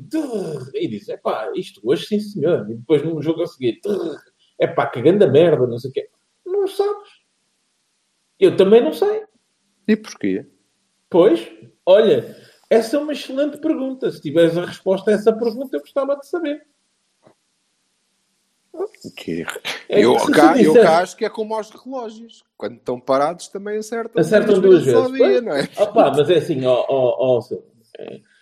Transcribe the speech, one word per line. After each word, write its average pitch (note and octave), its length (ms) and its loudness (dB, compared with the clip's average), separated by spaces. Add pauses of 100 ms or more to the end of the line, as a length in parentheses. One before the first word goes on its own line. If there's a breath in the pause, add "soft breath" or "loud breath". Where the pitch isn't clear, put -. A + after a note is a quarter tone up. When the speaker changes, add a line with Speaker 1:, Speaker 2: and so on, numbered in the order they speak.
Speaker 1:
"Trrr", F#3 680 -8
e - 120 -6
dizes, G#2 220 -12
"Epá, - 460 -6
isto - 280 -12
hoje C#3 220 -2
sim G#3 140 -2
senhor." D3 500 -2
E A2+ 60 -10
depois D3 280 0
num D#3+ 180 -6
jogo D#3 220 -4
a E3 40 -6
seguir, B2 340 -6
"Trrr, F3 360 -6 (420)
epá, - 280 0
que B2 140 -8
grande F3+ 260 4
merda", C3+ 400 4
não A#2 100 -6
sei B2+ 120 -12
o - 40 -16
quê. - 160 -8 (360)
Não F#4+ 220 -2
sabes. G4+ 420 -6 (1300)
Eu E3+ 160 4
também G3+ 260 6
não D4+ 120 -2
sei. G#4+ 300 -2 (640)
Speaker 2:
E A3 100 4
porquê? A2 480 -6 (640)
Speaker 1:
Pois, G#3+ 400 2 (360)
olha, F#3 500 2 (340 loud breath)
essa A3+ 280 0
é - 20 0
uma D4+ 140 -6
excelente C#4+ 460 -6
pergunta. C4 520 -6
Se - 100 -18
tiveres D#3+ 360 0
a F3 80 -4
resposta F#3+ 460 -4
a - 20 4
essa G#3+ 200 2
pergunta, A#3 420 -6
eu C#4+ 60 -6
gostava C#4 360 -4
de C#4 100 -20
saber. D#4 340 -6 (2500)
Speaker 2:
Que E2 300 -8 (440 loud breath)
Speaker 1:
É - 140 4
Speaker 2:
eu B2 120 6
Speaker 1:
que D#3 100 0
se D4 60 0
Speaker 2:
cá, - 220 6
Speaker 1:
tu C4+ 60 2
Speaker 2:
eu G#3 140 8
Speaker 1:
disser - 100 8
Speaker 2:
cá E3 160 6
acho F#3 180 -4
que A3 80 -4
é G#3 40 -2
como A3 260 -8
aos G#3+ 160 -8
relógios. A#3 720 -16 (140)
Quando G#2+ 200 -10
estão B2 220 -8
parados C#3+ 480 -2
também G3+ 300 -10
acertam A3+ 440 -6
Speaker 1:
Acertam G3+ 380 2
Speaker 2:
duas F#3 240 6
Speaker 1:
duas - 20 -2
Speaker 2:
vezes C3 140 4
ao B3+ 120 0
Speaker 1:
vezes. C4 60 -8
Speaker 2:
dia, B3 240 4
Speaker 1:
Pois. - 40 -10
Speaker 2:
não D#3+ 100 -4
é? - 280 -2
Speaker 1:
Opa, G#3 320 2
mas D3 140 2
é F3 80 4
assim, C3+ 280 -4
ó, B2+ 220 2
ó, B2+ 500 0
ó, A2 40 -2
Silva, G2 220 -12 (360)
é, - 200 -16 (220)